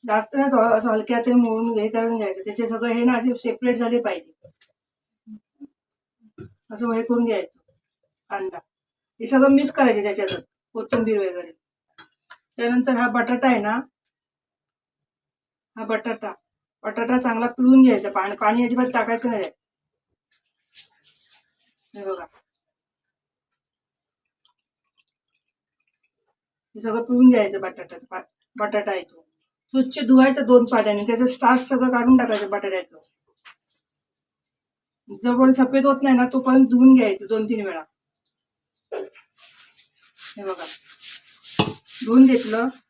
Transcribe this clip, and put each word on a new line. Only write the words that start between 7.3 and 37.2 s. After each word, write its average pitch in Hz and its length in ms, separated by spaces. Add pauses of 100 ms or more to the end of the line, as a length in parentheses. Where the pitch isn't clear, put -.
कांदा. 190 280 (640)
हे 226 60
सगळं 269 280
मिक्स 285 180
करायचे 220 300
त्याच्यात, 202 380 (340)
कोथिंबीर 220 440
वगैरे. 180 320 (1040)
त्यानंतर 247 400
हा 240 140
बटाटा 240 380
आहे 226 140
ना, 214 140 (2000)
हा 220 80
बटाटा, 214 480 (520)
बटाटा 233 360
चांगला 240 280
पिळून 262 340
घ्यायचा, 202 280
पाणी, 196 300
पाणी 226 240
अजिबात 254 300
टाकायचं 233 360
नाही. 208 200 (2500)
हे 202 100
बघा, 180 200 (4000)
हे 214 40
सगळं 226 220
पिळून 254 280
घ्यायचं 196 300
बटाट्याचं 185 460
पा-, 185 160 (340)
बटाटा 208 340
आहे 180 120
तो - 240 (480)
स्वच्छ 262 260
धुवायचा 262 460
दोन 247 180
पाण्याने, 208 420
त्याचं 233 200
स्टार्च 254 420
सगळं 254 240
काढून 247 260
टाकायचं 208 320
बटाट्याचं. 190 480 (2000)
जोपर्यंत 247 460
सफेद 262 320
होत 269 160
नाही 269 140
ना 247 160
तोपर्यंत 262 380
धुवून 262 240
घ्यायचं 208 340